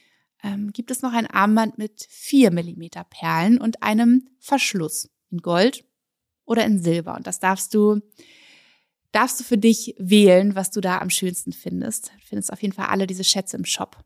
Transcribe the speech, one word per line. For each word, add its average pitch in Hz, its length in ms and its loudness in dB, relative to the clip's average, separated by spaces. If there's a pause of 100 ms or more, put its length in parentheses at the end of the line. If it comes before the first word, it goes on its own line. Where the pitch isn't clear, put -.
(420)
ähm, 208 300 -8
gibt 233 180 -12
es 254 140 -8
noch 247 100 -4
ein 233 140 -2
Armband 214 500 2
mit - 320 -12
vier 262 400 4
Millimeter 170 540 -6
Perlen 170 560 0
und 226 240 -4
einem 233 460 2 (100)
Verschluss - 680 -4 (200)
in 175 100 -10
Gold 175 440 0 (640)
oder 226 200 0
in 208 160 2
Silber. 170 340 -2
Und - 120 -14
das 185 120 -10
darfst 190 340 -2
du, 208 280 2 (1120)
darfst 240 280 0
du 247 40 -10
für 240 140 0
dich 220 420 2
wählen, 196 560 6
was 190 160 -6
du 208 100 -8
da 185 180 -4
am 185 100 -6
schönsten 180 440 -6
findest. - 540 -8
Du - 180 -20
findest 202 260 -8
auf 190 100 -14
jeden 196 120 -4
Fall 190 140 -6
alle 190 180 -2
diese 185 180 -8
Schätze - 340 -4
im 175 80 -8
Shop. - 400 -8